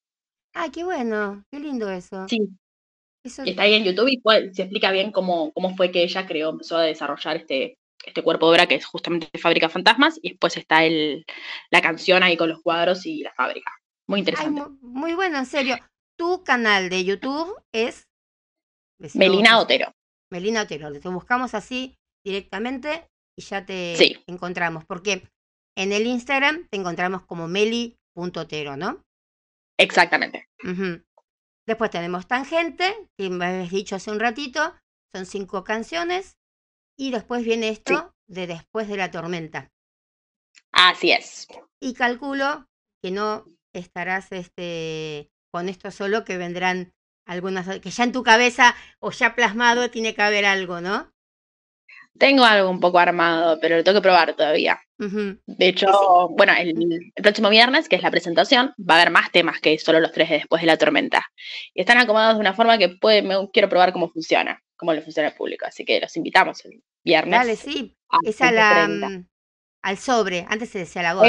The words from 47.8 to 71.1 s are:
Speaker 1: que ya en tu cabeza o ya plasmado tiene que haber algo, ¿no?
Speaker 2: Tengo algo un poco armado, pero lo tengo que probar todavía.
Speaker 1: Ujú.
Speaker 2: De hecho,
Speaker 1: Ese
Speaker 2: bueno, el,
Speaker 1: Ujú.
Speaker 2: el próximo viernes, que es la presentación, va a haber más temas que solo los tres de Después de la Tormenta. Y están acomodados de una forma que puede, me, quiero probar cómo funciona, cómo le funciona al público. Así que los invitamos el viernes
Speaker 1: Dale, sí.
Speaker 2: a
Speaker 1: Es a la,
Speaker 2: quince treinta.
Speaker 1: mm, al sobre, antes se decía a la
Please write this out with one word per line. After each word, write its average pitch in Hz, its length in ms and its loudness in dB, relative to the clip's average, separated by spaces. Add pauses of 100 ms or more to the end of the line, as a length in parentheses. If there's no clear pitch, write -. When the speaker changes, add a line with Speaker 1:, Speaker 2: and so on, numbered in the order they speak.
Speaker 1:
que 185 100 -14
ya 233 140 -2
en 247 80 0
tu 254 100 -4
cabeza 240 520 6 (260)
o 214 100 -6
ya 226 240 -2
plasmado 240 560 2
tiene 220 240 -6
que 214 80 -2
haber 208 220 2
algo, 190 360 -2
¿no? 202 300 -6 (1080)
Speaker 2:
Tengo 262 260 6
algo 208 260 6
un 180 100 -4
poco 175 180 4
armado, 170 640 2
pero 165 160 2
lo 165 80 2
tengo 190 140 4
que 190 40 2
probar 170 320 4
todavía. 151 460 0 (180)
Speaker 1:
Ujú. 202 480 -6
Speaker 2:
De - 220 2
hecho, 185 200 0
Speaker 1:
Ese 185 460 4
Speaker 2:
bueno, 196 240 6
el, 175 180 -2
Speaker 1:
Ujú. 165 220 -2 (160)
Speaker 2:
el - 80 -10
próximo 214 260 4
viernes, 240 400 6
que - 80 4
es 180 60 -4
la 170 80 2
presentación, 180 680 2
va 180 180 2
a 165 60 8
haber 170 100 4
más 190 180 2
temas 165 300 2
que 156 180 2
solo 160 220 4
los 156 100 0
tres 160 180 0
de 160 80 0
Después 160 240 -2
de 170 60 0
la 160 100 6
Tormenta. - 480 2 (500)
Y - 60 -4
están 240 180 6
acomodados 220 380 4
de 214 40 -2
una 196 140 0
forma 226 220 4
que 190 120 4
puede, 208 340 2
me, 196 300 -2
quiero 202 160 4
probar 180 240 4
cómo 175 180 -4
funciona, - 500 -2 (160)
cómo - 160 -2
le 151 100 -2
funciona 151 260 -4
al - 80 -8
público. - 300 -8
Así - 180 -12
que 110 160 2
los - 160 -8
invitamos 170 480 0
el - 180 -20 (220)
viernes 165 340 2
Speaker 1:
Dale, 240 180 0
sí. 277 400 -10 (140)
Speaker 2:
a - 140 0
Speaker 1:
Es 214 180 -4
a 247 80 4
la, 214 360 4
Speaker 2:
quince 202 120 -4
treinta. 202 100 -6
Speaker 1:
mm, 185 200 -12 (560)
al 196 140 -4
sobre, 190 500 0
antes 220 220 -4
se 202 100 -8
decía 175 200 -10
a 175 40 -2
la 170 80 2